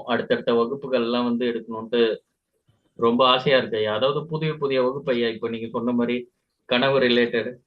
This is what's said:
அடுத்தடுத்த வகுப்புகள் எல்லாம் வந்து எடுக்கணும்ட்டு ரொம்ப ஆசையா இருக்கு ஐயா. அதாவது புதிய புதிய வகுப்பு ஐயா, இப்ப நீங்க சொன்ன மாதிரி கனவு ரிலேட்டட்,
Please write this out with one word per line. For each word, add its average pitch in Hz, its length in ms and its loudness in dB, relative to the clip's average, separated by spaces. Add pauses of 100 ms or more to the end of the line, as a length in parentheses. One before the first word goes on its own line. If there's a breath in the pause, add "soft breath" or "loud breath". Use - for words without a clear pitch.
அடுத்தடுத்த 117 480 -2
வகுப்புகள் 120 500 0
எல்லாம் 120 240 -2
வந்து 120 180 -2
எடுக்கணும்ட்டு 113 540 -4 (1000)
ரொம்ப 117 260 2
ஆசையா 127 320 4
இருக்கு 113 200 0
ஐயா. 107 160 0
அதாவது 139 320 0
புதிய 156 280 -4
புதிய 139 280 -2
வகுப்பு 135 300 -2
ஐயா, 120 180 0
இப்ப 110 200 -6
நீங்க 113 200 -6
சொன்ன 120 240 -2
மாதிரி 120 220 0 (540)
கனவு 135 300 2
ரிலேட்டட், 120 500 2 (180)